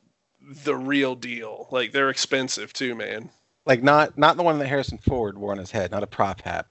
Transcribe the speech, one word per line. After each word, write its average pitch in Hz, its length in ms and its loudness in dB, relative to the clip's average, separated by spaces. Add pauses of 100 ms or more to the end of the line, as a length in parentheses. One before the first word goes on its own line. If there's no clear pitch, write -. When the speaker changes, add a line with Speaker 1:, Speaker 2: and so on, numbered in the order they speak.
(420)
Speaker 1:
the 139 340 -4
real 135 400 0
deal. 117 560 -10
Like, 123 200 -2
they're 139 180 2
expensive - 640 -2
too, 123 220 -4
man. 107 340 -8 (360)
Speaker 2:
Like, 127 180 4
not, 147 340 6
not 156 200 6
the 180 60 0
one 160 160 4
that 139 80 -2
Harrison 135 320 -2
Ford 107 380 -2
wore 101 140 -6
on 101 60 -4
his 92 140 -12
head, 95 200 -2
not 101 120 -4
a 101 40 -6
prop 98 340 -2
hat, 85 280 -6